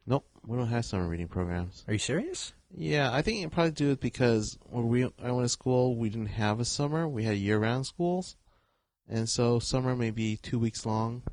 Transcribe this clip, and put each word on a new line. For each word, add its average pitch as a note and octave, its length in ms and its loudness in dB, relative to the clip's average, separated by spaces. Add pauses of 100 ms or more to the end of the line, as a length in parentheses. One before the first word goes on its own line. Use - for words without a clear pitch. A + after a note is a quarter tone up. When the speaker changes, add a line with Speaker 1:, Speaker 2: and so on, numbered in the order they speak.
Speaker 1:
Nope, C3 200 0 (200)
we A#2 120 -4
don't B2 100 0
have A#2 180 0
summer F2+ 220 -2
reading E2+ 220 -4
programs. F2+ 580 -4
Speaker 2:
Are G#2+ 60 -2
you G#2 60 -2
serious? C#4 540 -4 (220)
Speaker 1:
Yeah, D3 380 0
I C#3 80 2
think G#3+ 220 -2
it D#3 80 -6
probably E3 200 2
do C#3+ 200 2
it C3+ 100 0
because A#2 560 2 (120)
when A#2 180 -2
we, B2 160 4
I - 280 -6
went B2 140 0
to A#2+ 40 0
school, B2+ 460 2
we A#2 140 -2
didn't G#2+ 180 -4
have G#2+ 320 0
a A#2+ 60 0
summer. D3+ 420 -2
We B2 160 -2
had G#2+ 140 2
year-round G#2+ 480 2
schools. F3 500 -2 (720)
And A2+ 220 -2
so A#2+ 300 4
summer B2+ 360 0
may A#2 160 0
be A2 260 0
two - 220 -4
weeks A2+ 260 -2
long A2+ 480 -2